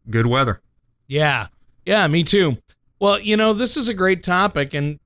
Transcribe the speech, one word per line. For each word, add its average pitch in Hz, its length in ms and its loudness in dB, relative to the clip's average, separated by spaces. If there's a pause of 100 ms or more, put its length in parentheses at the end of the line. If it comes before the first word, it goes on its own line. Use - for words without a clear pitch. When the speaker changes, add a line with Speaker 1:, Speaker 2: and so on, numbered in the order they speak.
Speaker 1:
good 113 180 0
weather. 123 340 0 (480)
Speaker 2:
Yeah. 139 400 -2 (360)
Yeah, 196 220 2
me 160 160 2
too. 160 360 2 (400)
Well, 202 220 2
you 214 160 0
know, 220 160 2
this 233 240 -2
is 247 140 -2
a 214 40 -4
great 185 280 0
topic. 180 500 -2
And 147 320 -6